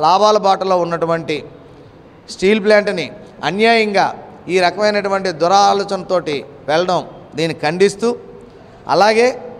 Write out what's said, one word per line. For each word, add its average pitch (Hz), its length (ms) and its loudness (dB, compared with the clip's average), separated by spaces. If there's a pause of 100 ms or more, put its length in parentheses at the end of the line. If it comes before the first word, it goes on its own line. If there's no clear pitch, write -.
లాభాల 202 300 4
బాటలో 190 420 0
ఉన్నటువంటి 165 640 -2 (880)
స్టీల్ 202 340 0
ప్లాంట్ని 202 460 2 (340)
అన్యాయంగా 202 720 2 (340)
ఈ 180 120 0
రకమైనటువంటి 196 720 0
దురాలోచనతోటి 185 1120 0 (240)
వెళ్ళడం 170 380 0 (280)
దీన్ని 160 280 -4
ఖండిస్తూ, 196 540 0 (720)
అలాగే 220 520 2 (200)